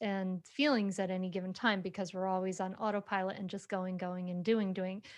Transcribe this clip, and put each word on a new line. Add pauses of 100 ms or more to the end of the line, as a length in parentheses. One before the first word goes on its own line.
and
feelings
at
any
given
time,
because
we're
always
on
autopilot
and
just
going,
going,
and
doing,
doing. (160)